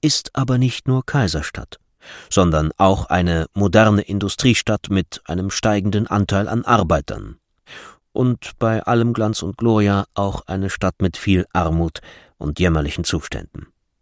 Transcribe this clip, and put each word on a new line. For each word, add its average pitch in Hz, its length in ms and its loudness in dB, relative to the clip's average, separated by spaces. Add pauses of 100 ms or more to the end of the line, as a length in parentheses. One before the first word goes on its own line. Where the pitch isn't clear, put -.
ist - 340 -2
aber 127 240 0
nicht 127 280 -2
nur 131 160 0
Kaiserstadt, - 760 -2 (500)
sondern 78 480 4
auch 95 300 4
eine 87 480 2
moderne 101 480 4
Industriestadt 101 880 -2
mit 95 340 -2
einem 92 240 -4
steigenden 104 560 0
Anteil 101 420 0
an 113 160 -2
Arbeitern. 76 760 -2 (720)
Und 127 480 -2
bei 110 240 0
allem 117 300 2
Glanz 110 280 -2
und 92 160 -6
Gloria 104 560 2
auch 101 320 -4
eine 95 240 -4
Stadt - 320 -4
mit 90 160 0
viel 92 360 2
Armut 82 480 0 (360)
und 76 220 -6
jämmerlichen 78 440 0
Zuständen. - 600 -8 (360)